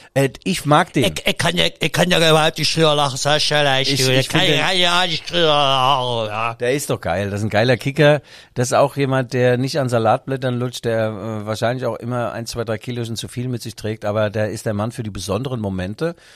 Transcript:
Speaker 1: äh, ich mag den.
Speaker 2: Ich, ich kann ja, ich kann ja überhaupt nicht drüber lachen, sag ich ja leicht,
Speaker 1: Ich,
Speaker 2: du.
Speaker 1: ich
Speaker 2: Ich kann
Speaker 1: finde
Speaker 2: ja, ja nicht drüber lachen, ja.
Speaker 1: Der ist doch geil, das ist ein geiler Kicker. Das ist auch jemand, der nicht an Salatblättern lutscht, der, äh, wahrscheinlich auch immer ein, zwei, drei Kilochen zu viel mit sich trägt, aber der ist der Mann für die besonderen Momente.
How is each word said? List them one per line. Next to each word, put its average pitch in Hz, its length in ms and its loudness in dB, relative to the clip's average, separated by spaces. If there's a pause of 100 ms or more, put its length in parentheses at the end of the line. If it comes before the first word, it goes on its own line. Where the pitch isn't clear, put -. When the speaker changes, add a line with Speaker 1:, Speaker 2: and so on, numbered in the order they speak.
(140)
Speaker 1:
äh, 135 160 2 (140)
ich 185 200 -4
mag 151 300 2
den. 147 100 0
Speaker 2:
Ich, - 220 -4
ich 202 100 0
kann 175 220 -2
ja, 165 80 2 (120)
ich 160 140 -2
kann 180 180 2
ja 175 80 4
überhaupt 160 400 4
nicht 151 160 -2
drüber 156 200 4
lachen, 139 240 0
sag 147 180 2
ich - 140 0
ja 147 100 2
leicht, 135 320 2
Speaker 1:
Ich, 131 140 2
Speaker 2:
du. 131 60 2
Speaker 1:
ich 131 80 4
Speaker 2:
Ich 127 100 -2
kann 165 100 2
Speaker 1:
finde 170 160 4
Speaker 2:
ja, 156 160 2
ja 180 340 2
nicht 160 240 -6
drüber 170 180 2
lachen, 131 800 2
ja. 110 260 -4
Speaker 1:
Der 123 180 -2
ist 147 160 -2
doch 120 140 -2
geil, 95 260 -2
das 98 120 -4
ist 110 60 -2
ein 101 40 -4
geiler 117 260 2
Kicker. 147 460 2 (320)
Das 123 140 -2
ist - 40 -2
auch 135 240 2
jemand, 131 380 0
der 123 240 4
nicht 135 200 -2
an 131 120 -2
Salatblättern 123 680 0
lutscht, 123 280 -6
der, 113 220 0 (340)
äh, 101 40 -10
wahrscheinlich 110 380 -2
auch 113 120 -4
immer 120 360 -4
ein, 117 140 -8
zwei, 117 180 -6
drei 107 140 -4
Kilochen 117 380 -6
zu - 120 -8
viel 123 200 -6
mit 120 120 -4
sich 110 160 -10
trägt, 110 300 -6
aber 104 240 0
der 107 200 -2
ist 113 140 -8
der 113 100 -2
Mann 107 180 -2
für 123 100 -8
die 107 80 -8
besonderen 110 500 -4
Momente. 101 560 -4 (200)